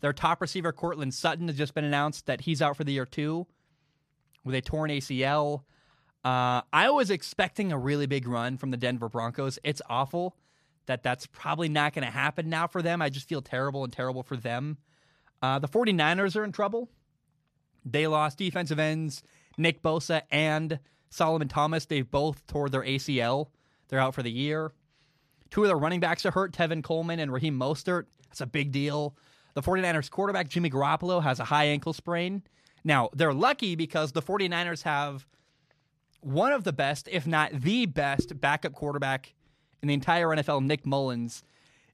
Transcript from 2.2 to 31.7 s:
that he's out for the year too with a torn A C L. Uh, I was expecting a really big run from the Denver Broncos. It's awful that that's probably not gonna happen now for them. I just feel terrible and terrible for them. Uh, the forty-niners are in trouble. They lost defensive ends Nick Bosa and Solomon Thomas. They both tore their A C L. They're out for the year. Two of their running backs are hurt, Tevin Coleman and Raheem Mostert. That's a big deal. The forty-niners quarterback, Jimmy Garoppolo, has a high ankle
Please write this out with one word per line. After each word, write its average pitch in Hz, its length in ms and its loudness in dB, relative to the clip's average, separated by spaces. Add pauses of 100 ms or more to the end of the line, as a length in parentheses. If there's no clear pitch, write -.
that 127 160 -2
he's 156 200 -2
out 147 140 2
for - 80 -6
the 143 80 -2
year 135 140 -2
too 160 420 -4 (960)
with 127 100 -4
a 127 80 0
torn 156 300 -2
A 143 80 -2
C 131 240 -2
L. 147 420 0 (600)
Uh, 123 360 2 (120)
I 180 160 6
was 269 200 4
expecting 185 600 -2
a 147 80 -2
really 143 280 0
big 135 200 -2
run 120 300 -2
from 135 140 -4
the 123 60 -2
Denver 123 300 -2
Broncos. 120 560 -4
It's 147 260 -4
awful 139 460 -2 (520)
that 127 140 -2
that's 123 260 -2
probably 151 420 -2
not 151 240 2
gonna 131 180 -4
happen 147 380 -2
now 165 180 0
for 180 140 -4
them. 170 200 0
I 151 80 2
just 135 200 -8
feel 147 120 -4
terrible 135 440 -4
and 120 80 -8
terrible 127 280 -4
for 131 140 -8
them. 123 420 -4 (640)
Uh, 131 180 2
the 143 100 -2
forty-niners 190 640 2
are 214 80 0
in 208 80 -6
trouble. 220 380 -2 (920)
They 143 220 0
lost 151 320 2
defensive 170 400 -2
ends 156 460 -2 (340)
Nick 165 240 2
Bosa 160 480 0
and 156 500 0 (300)
Solomon 160 380 2
Thomas. 151 380 0
They 139 180 -2
both 143 420 -2
tore 143 240 -2
their 135 140 0
A 135 160 0
C 135 200 -2
L. 131 320 0 (360)
They're 135 120 2
out 131 140 4
for - 80 -6
the 120 100 -4
year. 151 400 -4 (800)
Two 208 140 2
of 208 40 8
their 180 100 6
running 165 220 2
backs 170 260 0
are 185 60 2
hurt, 185 220 0
Tevin 160 300 0
Coleman 165 360 -2
and 143 140 -4
Raheem 135 260 0
Mostert. 156 460 0 (220)
That's - 140 -14
a 135 40 -4
big 143 260 -2
deal. 143 460 -2 (380)
The 139 80 -2
forty-niners 175 460 2
quarterback, 196 380 -2
Jimmy 170 220 0
Garoppolo, 156 540 2
has 131 160 2
a 113 60 -6
high 147 200 4
ankle 147 280 0